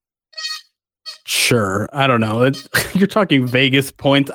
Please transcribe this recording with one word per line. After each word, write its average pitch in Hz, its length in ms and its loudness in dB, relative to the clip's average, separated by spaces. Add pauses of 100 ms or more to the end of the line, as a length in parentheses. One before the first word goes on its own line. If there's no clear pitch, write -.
(1200)
Sure. 104 680 0
I 139 140 0
don't 123 140 2
know. 110 220 0
It, 135 240 0 (140)
<laughs> - 140 -6
you're 190 120 2
talking 160 400 0
Vegas 131 440 0
points. 139 440 0